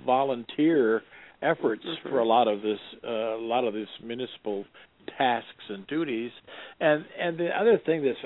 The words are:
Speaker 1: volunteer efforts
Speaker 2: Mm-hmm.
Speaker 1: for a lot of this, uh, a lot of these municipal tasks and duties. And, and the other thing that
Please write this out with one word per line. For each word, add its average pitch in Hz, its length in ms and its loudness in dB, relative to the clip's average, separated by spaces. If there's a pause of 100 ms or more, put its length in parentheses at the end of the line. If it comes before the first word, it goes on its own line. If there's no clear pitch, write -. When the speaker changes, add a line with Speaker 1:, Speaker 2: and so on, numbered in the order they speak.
Speaker 1:
volunteer 127 960 2 (400)
efforts 135 440 0
Speaker 2:
Mm-hmm. - 240 -8
Speaker 1:
for 135 100 0
a 117 60 4
lot 113 220 6
of 104 140 0
this, 107 180 -2 (260)
uh, 113 300 -4
a 113 60 -8
lot 117 240 0
of 107 80 0
these 107 120 -6 (160)
municipal 113 640 -8 (520)
tasks 123 500 -2
and 98 200 -12
duties. 127 440 -4 (480)
And, 156 240 4 (160)
and 170 180 -2
the 170 120 -2
other 208 360 4
thing 156 180 2
that 127 100 2 (120)